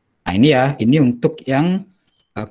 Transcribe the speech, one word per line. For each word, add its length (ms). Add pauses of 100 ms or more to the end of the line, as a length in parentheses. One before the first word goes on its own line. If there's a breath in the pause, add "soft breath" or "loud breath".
(220)
Nah 140
ini 160
ya, 240
ini 240
untuk 480
yang, 340 (540)
eh, 140